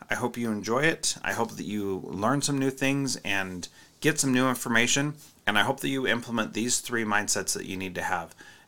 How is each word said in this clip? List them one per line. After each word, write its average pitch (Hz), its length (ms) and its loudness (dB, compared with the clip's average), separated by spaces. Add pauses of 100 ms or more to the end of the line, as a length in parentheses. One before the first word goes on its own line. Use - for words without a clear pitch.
(120)
I 104 40 -2
hope 117 220 -2
you 117 140 0
enjoy 110 320 0
it. - 400 0
I 98 100 -2
hope 113 220 -2
that 82 100 -8
you 98 400 -4
learn 110 380 0
some 143 160 2
new 135 100 2
things 135 460 0 (100)
and 92 420 -2 (320)
get 156 200 2
some 135 120 2
new 127 160 4
information. 123 680 2 (320)
And 104 100 4
I 101 60 8
hope 131 160 0
that - 100 -2
you 135 160 -2
implement 117 480 0
these 117 260 0
three 117 240 -2
mindsets 104 500 0
that - 120 -6
you 95 120 -6
need 92 180 -6
to 87 80 -4
have: 87 320 -4 (320)